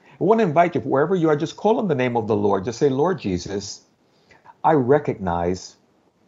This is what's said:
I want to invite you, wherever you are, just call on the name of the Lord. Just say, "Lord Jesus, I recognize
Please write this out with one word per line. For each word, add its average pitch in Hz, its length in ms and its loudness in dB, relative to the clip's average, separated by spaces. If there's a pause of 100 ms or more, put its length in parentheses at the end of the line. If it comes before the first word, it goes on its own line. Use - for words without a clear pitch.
(200)
I 143 40 -6
want 220 160 4
to 220 60 2
invite 170 280 2
you, 127 80 -2
wherever 135 340 0
you 160 140 2
are, 151 60 4
just 147 200 -4
call 220 220 0
on 220 100 -2
the 151 80 0
name 127 220 0
of 110 100 -4
the 107 80 0
Lord. 98 300 0
Just 120 140 -6
say, 147 100 4
"Lord 143 300 0
Jesus, 98 600 -6 (840)
I 160 100 4
recognize 98 1040 -2 (520)